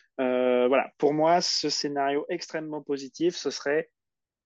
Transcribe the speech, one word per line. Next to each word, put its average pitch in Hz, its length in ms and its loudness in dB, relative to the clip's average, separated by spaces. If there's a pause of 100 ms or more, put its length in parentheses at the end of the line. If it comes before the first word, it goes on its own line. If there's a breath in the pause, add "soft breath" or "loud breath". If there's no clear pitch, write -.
(200 loud breath)
euh, 127 480 2
voilà, 131 300 2
pour 147 160 2
moi, 165 260 4
ce - 300 -2
scénario 143 580 -2
extrêmement 156 540 -8
positif, 143 520 -2
ce - 160 -6
serait, 147 400 -2 (560)